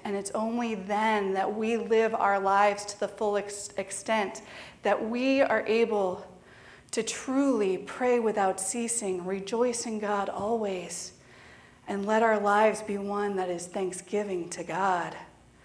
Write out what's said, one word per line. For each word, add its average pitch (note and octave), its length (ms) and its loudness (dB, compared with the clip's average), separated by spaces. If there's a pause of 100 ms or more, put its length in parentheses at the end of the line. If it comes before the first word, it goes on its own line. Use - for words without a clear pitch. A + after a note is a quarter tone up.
and G3+ 100 -4
it's G3 180 -4
only A3+ 440 -2
then G3+ 580 0
that G3+ 220 0
we A3 200 0
live A3 380 2
our G3+ 240 2
lives G3+ 460 4
to - 160 -12
the G3 80 -2
full G#3 280 -2
ex-, - 420 -6
extent G3+ 640 -2 (400)
that G#3+ 260 2
we C4 320 2
are A3 260 2
able G#3 580 2 (680)
to A3+ 100 -2
truly A#3 760 0
pray B3 420 0
without G3+ 400 2
ceasing, G#3+ 640 -2
rejoice A3+ 640 -2
in A3 120 -4
God G3+ 300 -2
always, G3 840 -4 (760)
and G3 180 -4
let A3 160 4
our A3 160 4
lives G#3 440 4
be G3+ 160 -4
one G3+ 380 -4
that F#3 120 -2
is F3 180 -6
thanksgiving F#3+ 840 -4
to F3+ 120 -8
God. F3 540 -2 (480)